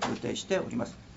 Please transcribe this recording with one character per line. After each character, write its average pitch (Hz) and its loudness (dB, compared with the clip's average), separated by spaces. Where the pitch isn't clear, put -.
予 117 2
定 113 0
し - -4
て 190 4
お 156 0
り 120 -2
ま 123 2
す。 - -6